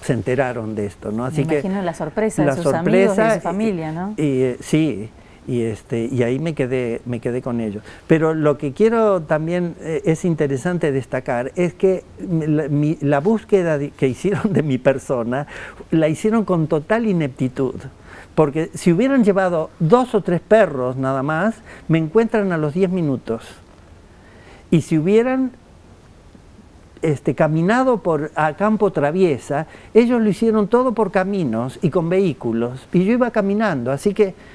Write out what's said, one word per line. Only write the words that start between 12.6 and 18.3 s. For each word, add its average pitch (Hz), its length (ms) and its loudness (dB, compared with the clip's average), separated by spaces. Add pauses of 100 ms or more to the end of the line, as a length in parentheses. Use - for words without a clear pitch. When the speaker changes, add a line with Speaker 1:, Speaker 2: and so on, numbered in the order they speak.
Speaker 1:
mi, 147 340 0
la 143 200 2
búsqueda 185 560 2
de, 143 140 -6
que - 160 0
hicieron 180 460 -2
de 151 100 2
mi 135 140 0
persona, 131 720 -2 (440)
la 160 180 4
hicieron 214 360 0
con 160 220 0
total 220 400 0
ineptitud. 135 680 -2 (600)